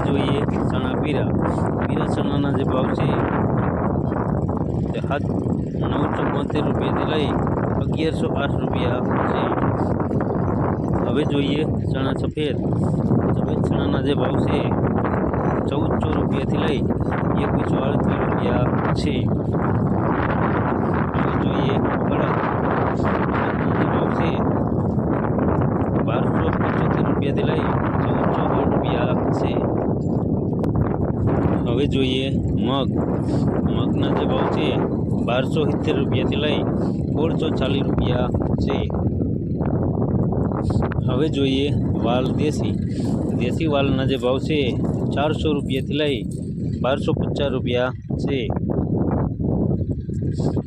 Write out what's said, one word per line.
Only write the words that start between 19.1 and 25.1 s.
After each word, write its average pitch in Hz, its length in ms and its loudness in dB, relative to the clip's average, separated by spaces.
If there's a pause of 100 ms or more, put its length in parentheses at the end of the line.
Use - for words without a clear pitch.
હવે - 200 0 (100)
જોઈએ - 320 0 (360)
અડદ. - 240 0 (1080)
અડદના - 360 0
જે - 120 2
ભાવ - 260 0
છે, - 120 0 (1700)